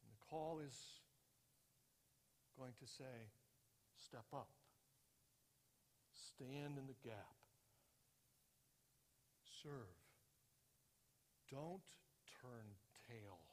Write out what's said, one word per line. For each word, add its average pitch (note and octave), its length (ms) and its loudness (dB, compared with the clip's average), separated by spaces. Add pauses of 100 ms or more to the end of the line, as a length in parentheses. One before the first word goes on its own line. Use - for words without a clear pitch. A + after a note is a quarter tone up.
And - 80 -12
the - 180 -12
call D#3+ 300 6
is C#3+ 160 2 (1800)
going B2+ 220 -2
to C3 60 -8
say, A#2+ 440 -2 (640)
"Step - 400 -6
up. B2 160 4 (1800)
Stand C#3+ 420 6
in C3+ 120 4
the B2 100 0 (100)
gap. G#2 280 0 (2250)
Serve. B2+ 320 0 (1500)
Don't D#3+ 320 4 (600)
turn A#2+ 240 -2 (420)
tail G2+ 300 -4 (140)